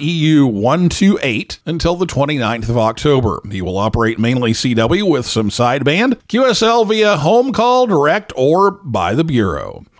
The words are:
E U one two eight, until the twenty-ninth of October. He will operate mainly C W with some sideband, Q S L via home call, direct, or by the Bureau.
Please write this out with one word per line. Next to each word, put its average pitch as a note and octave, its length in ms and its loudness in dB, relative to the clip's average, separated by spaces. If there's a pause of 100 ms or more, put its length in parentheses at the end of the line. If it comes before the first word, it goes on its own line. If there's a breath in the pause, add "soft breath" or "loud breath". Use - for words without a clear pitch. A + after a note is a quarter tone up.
E D3+ 100 -2
U D#3 360 4
one B2+ 420 0
two G3 320 2
eight, - 460 -6
until E3+ 280 -2
the F3 120 -2
twenty-ninth A#2 600 -2
of A#2+ 80 0
October. A2+ 600 0 (120)
He F#2+ 100 -6
will F2+ 160 -4
operate A2 400 0
mainly A#2+ 340 0
C B2 220 -2
W C3 320 0
with C#3+ 220 0
some G#2+ 240 -2
sideband, C#3+ 760 0
Q B3+ 200 0
S A3 160 0
L A3+ 220 2
via G#3+ 320 2
home A3+ 360 2
call, B3 320 2
direct, F3 500 0
or E3+ 360 2
by G#2 420 -4
the D3 100 0
Bureau. E2 640 -4 (140)